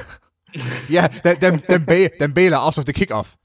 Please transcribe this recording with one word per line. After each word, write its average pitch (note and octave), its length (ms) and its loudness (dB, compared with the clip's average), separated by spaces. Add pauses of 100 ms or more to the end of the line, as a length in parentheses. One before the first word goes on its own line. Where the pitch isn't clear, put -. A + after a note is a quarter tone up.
(880)
Yeah, F3 200 2
Dem-, - 320 0
Dem-, F3+ 200 2
Dembe-, E3+ 580 2
Dembele D3+ 360 2
after C#3+ 300 -2
the C#3 100 -6
kickoff. - 520 -4